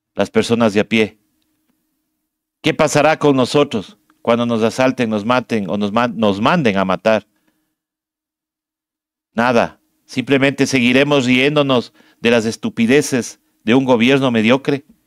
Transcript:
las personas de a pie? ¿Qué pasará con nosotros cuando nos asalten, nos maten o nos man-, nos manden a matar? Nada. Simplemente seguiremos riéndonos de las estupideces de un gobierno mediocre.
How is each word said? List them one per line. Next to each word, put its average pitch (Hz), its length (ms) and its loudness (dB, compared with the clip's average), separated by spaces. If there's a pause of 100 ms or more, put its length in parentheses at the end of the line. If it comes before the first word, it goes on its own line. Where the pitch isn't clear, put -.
(160)
las 101 140 -4
personas 113 440 0
de 107 60 2
a 101 80 -4
pie? 110 320 -2 (1400)
¿Qué 156 140 -2
pasará 147 460 2
con 143 160 2
nosotros 127 640 -2 (220)
cuando 120 260 0
nos 117 160 -2
asalten, 127 480 0
nos 104 140 -4
maten 117 440 -2
o 92 80 -4
nos 104 160 -4
man-, 117 240 -2
nos 104 240 0
manden 131 360 0
a 95 80 0
matar? 101 420 -2 (2000)
Nada. 113 480 -2 (260)
Simplemente 135 600 -2
seguiremos 135 580 2
riéndonos 131 720 0 (260)
de 117 100 0
las 117 140 2
estupideces 117 960 -2 (240)
de 110 100 2
un 135 100 2
gobierno 127 460 2
mediocre. 120 540 0 (220)